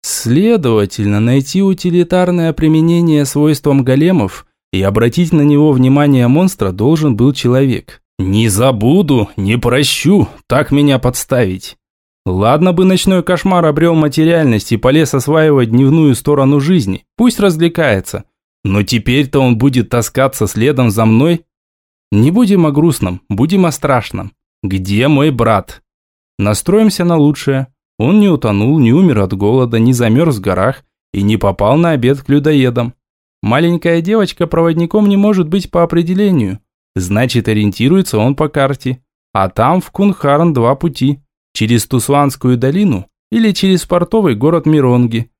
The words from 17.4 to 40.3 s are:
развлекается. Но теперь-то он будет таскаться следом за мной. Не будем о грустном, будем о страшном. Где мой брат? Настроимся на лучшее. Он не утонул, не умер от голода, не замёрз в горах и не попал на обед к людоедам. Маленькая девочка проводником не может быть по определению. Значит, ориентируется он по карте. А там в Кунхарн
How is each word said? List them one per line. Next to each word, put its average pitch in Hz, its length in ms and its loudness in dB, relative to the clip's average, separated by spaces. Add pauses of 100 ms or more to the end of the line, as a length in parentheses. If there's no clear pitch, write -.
развлекается. 160 840 -2 (400)
Но 104 180 0
теперь-то 131 580 -2
он 123 160 2
будет 127 320 0
таскаться 127 580 -2
следом 120 440 0
за 110 140 0
мной. 139 400 2 (680)
Не 110 200 2
будем 190 360 2
о 147 60 -2
грустном, 139 560 -2
будем 160 380 0
о 156 60 -2
страшном. 117 600 -4 (300)
Где 98 460 -2
мой 147 220 2
брат? 113 520 -2 (560)
Настроимся 180 680 0
на 170 120 0
лучшее. 143 520 0 (300)
Он 170 220 2
не 202 80 4
утонул, 127 500 0
не 120 140 4
умер 151 280 2
от 98 140 -2
голода, 117 440 0
не 117 140 2
замёрз 120 440 2
в 101 40 -8
горах 95 440 -4 (280)
и 98 100 -4
не 107 140 0
попал 101 400 0
на 170 140 2
обед 135 320 0
к - 60 -16
людоедам. 135 640 0 (480)
Маленькая 170 580 0
девочка 190 460 -2
проводником 165 600 0
не 202 80 2
может 196 320 0
быть 180 220 -4
по 175 120 0
определению. 170 800 -2 (360)
Значит, 107 520 -2
ориентируется 110 720 0
он 123 160 0
по 156 140 -2
карте. 135 540 -4 (300)
А 95 160 -2
там 143 320 0
в - 100 -12
Кунхарн 170 640 0